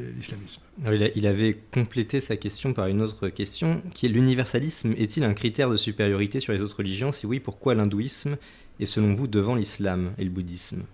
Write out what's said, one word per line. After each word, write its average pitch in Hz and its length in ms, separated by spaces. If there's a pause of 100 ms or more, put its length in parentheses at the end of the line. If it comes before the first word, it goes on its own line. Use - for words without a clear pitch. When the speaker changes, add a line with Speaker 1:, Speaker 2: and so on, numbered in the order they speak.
(160)
Speaker 1:
l'islamisme. 104 460 (200)
Speaker 2:
Alors, 107 120
il 104 100
a, - 100
il 104 140
avait 107 280 (160)
complété 120 480
sa 110 160
question 120 380
par 95 140
une 101 140
autre 107 260
question, 160 540 (120)
qui - 120
est : - 20
l'universalisme 123 880
est-il 113 240
un 110 100
critère 120 380
de 110 60
supériorité 104 640
sur 113 120
les 98 80
autres 104 180
religions ? 101 340
Si - 120
oui, 120 140
pourquoi - 380
l'hindouisme 110 600 (420)
est 104 80
selon 107 280
vous 131 120
devant 104 280
l'islam 95 600
et 95 80
le 90 60
bouddhisme ? 90 520 (120)